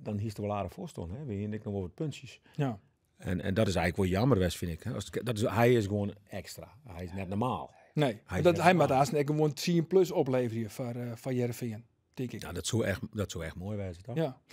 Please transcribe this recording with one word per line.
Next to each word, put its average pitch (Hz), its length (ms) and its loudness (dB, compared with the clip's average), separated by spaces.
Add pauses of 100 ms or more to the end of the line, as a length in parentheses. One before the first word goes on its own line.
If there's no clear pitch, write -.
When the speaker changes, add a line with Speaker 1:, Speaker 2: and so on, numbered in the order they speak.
Speaker 1:
dan 107 180 -4
is 107 140 -4
er - 80 -8
wel 104 140 -2
aardig 98 180 -4
voor - 160 -10
staan, 85 220 -8
hè. 139 140 -10
We 117 80 -6
hier 101 160 -4
nog 107 140 -8
wel 101 180 -4
wat 87 120 -8
puntjes. - 460 -8 (160)
Speaker 2:
Ja. 131 240 -2 (380)
Speaker 1:
En, 90 240 -4
en 98 120 -2
dat 107 140 4
is 90 80 0
eigenlijk 90 360 2
wel 95 80 2
jammer, 120 200 4
West, 90 180 2
vind 87 140 -4
ik, 80 120 -8
hè. 127 100 -6
Als 104 180 -8
het, - 140 -6
dat 117 120 -2
is, 101 40 -2
hij 120 320 4
is 113 120 4
gewoon 101 280 -2 (160)
extra. 85 420 -12 (160)
Hij 87 160 -12
is 87 100 -10
net 95 140 -6
normaal. 98 460 -2 (200)
Speaker 2:
Nee, 135 320 2
Speaker 1:
Hij 92 120 -4
is 147 60 2
Speaker 2:
dat, 170 100 8
Speaker 1:
net - 100 -2
Speaker 2:
hij 175 100 10
Speaker 1:
normaal. 156 140 6
Speaker 2:
moet 135 100 4
haast 139 160 4
een, 147 140 2
gewoon 151 260 2
tien 170 340 2
plus 180 240 4
opleveren 127 460 2
hier 110 120 -4
voor, 127 160 -8 (100)
eh, 120 200 -6
voor 135 160 -6
Heerenveen, 120 540 -2 (280)
denk 127 180 -6
ik. 110 100 -10
Speaker 1:
Ja, - 100 -10
dat 87 160 -6
zou 113 180 2
echt, 95 160 0 (100)
dat 104 200 -4
zou 85 120 -8
echt 80 120 -8
mooi 101 220 -8
wezen, 92 260 -8
toch? 120 120 -10
Speaker 2:
Ja. 151 220 -2 (160)